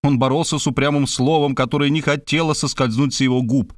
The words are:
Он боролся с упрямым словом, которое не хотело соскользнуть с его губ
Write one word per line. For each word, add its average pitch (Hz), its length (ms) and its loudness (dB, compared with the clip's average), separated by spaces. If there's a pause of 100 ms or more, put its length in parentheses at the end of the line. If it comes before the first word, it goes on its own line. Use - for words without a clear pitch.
Он 139 140 4
боролся 139 400 0
с - 80 -2
упрямым 139 400 0
словом, 143 480 0
которое 143 360 0
не 156 100 0
хотело 151 540 -2
соскользнуть 131 600 -2
с - 60 -6
его 127 220 2
губ 120 340 0